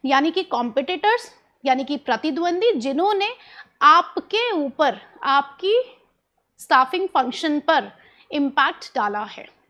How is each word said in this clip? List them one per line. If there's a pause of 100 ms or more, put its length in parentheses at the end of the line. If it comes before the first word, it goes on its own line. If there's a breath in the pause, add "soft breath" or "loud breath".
यानी
कि
कॉम्पिटिटर्स, (340)
यानी
कि
प्रतिद्वंदी,
जिन्होंने (460 loud breath)
आपके
ऊपर, (260)
आपकी (760)
स्टाफिंग
फंक्शन
पर (400 soft breath)
इम्पैक्ट
डाला
है। (200)